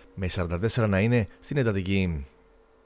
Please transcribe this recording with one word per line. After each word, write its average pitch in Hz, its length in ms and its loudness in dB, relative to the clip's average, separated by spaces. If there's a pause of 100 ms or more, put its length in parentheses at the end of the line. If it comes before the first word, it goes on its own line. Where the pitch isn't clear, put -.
(160)
με 95 120 -4
σαράντα 85 320 -4
τέσσερα 110 280 0
να 95 120 2
είναι 113 280 2 (120)
στην - 180 -8
εντατική. 95 680 0 (600)